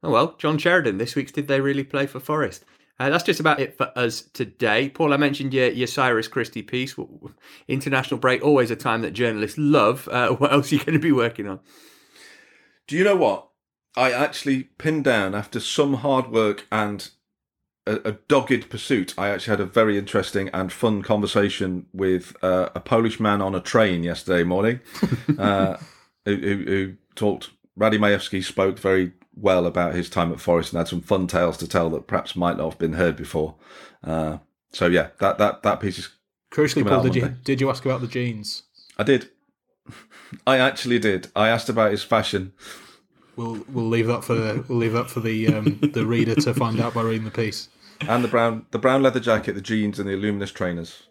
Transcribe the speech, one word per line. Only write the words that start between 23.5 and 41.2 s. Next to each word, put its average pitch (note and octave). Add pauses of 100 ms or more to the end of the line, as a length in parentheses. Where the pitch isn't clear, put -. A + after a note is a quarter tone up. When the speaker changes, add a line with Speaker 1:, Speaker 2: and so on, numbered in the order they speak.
Speaker 2:
a F2+
train F#2+
yesterday E2+
morning, G2 (300)
<laughs> D3
uh, G2 (480)
who, G2+
who, G2+ (100)
who F#2+ (220)
talked. - (280)
Radi G#2+
Majewski G2+
spoke F#2+
very F#2+ (220)
well F#2
about E2+
his F2
time E2+
at -
Forest E2+
and E2+
had E2
some F2
fun F#2
tales F2
to E2
tell E2+
that D2
perhaps -
might F2
not D#2+
have -
been E2
heard E2
before. D#2 (480)
Uh, D#2 (360)
so F2+
yeah, F2 (100)
that, G2
that, -
that G#2
piece G2
is - (420)
Speaker 3:
Crucially, D3+
Speaker 2:
coming G#2
Speaker 3:
Paul, F#2+
Speaker 2:
out -
Speaker 3:
did B2+
you, B2
Speaker 2:
Monday. -
Speaker 3:
did C3+
you C3+
ask B2
about C3
the B2
jeans? A#2+ (340)
Speaker 2:
I B2
did. B2+ (1160)
I C3
actually B2+
did. G2+